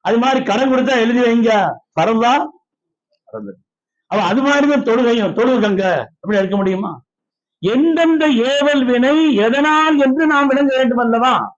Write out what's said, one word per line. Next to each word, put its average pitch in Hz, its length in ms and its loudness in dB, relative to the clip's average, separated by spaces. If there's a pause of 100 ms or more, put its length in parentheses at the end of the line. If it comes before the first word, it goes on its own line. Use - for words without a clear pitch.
அது 208 180 0
மாதிரி 262 180 0 (100)
கடன் 254 220 0
கொடுத்தா 254 300 0
எழுதி 240 220 0
வைங்க 233 260 2 (480)
பரலா, 226 340 2 (960)
பரலு. 104 240 -12 (580)
அப்ப 208 100 -2 (100)
அது 240 160 0
மாதிரிதான் 285 420 0
தொழுகையும், 233 500 0
தொழுகங்க 208 460 0 (360)
அப்படி 202 200 -2
எடுக்க 196 220 -2
முடியுமா? 190 300 -4 (800)
எந்தெந்த 320 500 2 (300)
ஏவல் 285 360 0
வினை 254 240 2 (320)
எதனால் 311 500 0 (100)
என்று 277 260 0
நாம் 285 180 0
விளங்க 269 300 0
வேண்டும் 247 240 0
அல்லவா? 233 320 0 (220)